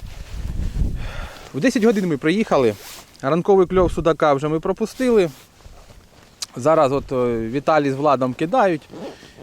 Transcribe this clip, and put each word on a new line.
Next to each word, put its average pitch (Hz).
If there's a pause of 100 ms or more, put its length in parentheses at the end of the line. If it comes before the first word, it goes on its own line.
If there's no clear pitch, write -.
(1500)
В 135
десять 233
годин 208
ми 151
приїхали, 156 (460)
ранковий 170
кльов 180
судака 156
вже 139
ми 156
пропустили. 202 (1300)
Зараз 143
от, 139
е, 123 (100)
Віталій 143
з 135
Владом 131
кидають, 180 (540)